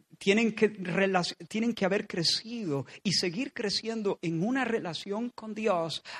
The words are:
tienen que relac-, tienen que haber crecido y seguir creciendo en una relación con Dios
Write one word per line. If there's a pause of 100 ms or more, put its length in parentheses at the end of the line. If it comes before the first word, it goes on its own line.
(180)
tienen
que
relac-, (120)
tienen
que
haber
crecido (160)
y
seguir
creciendo
en
una
relación
con
Dios (180)